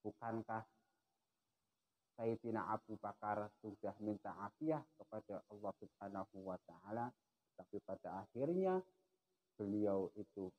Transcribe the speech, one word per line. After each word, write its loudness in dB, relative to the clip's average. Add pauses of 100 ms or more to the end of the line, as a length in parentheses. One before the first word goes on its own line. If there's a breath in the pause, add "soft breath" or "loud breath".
Bukankah -2 (1500)
Sayyidina 2
Abu -2
Bakar -2
sudah -4
minta -2 (100)
afiah 0 (160)
kepada -8
Allah -4 (100)
Subhanahu -6
wa 0 (100)
taala, -4 (480)
tapi -8
pada -4
akhirnya 2 (800)
beliau 6
itu -6 (120)